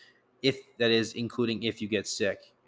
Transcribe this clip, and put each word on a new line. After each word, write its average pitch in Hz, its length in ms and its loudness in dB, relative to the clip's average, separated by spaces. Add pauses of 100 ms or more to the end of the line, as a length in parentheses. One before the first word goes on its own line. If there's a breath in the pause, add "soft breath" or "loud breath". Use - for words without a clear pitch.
(440 soft breath)
if - 340 -2
that 117 140 4
is 113 220 2
including 113 500 -2
if 110 180 -2
you 107 60 -4
get 101 180 0
sick - 480 -4 (140)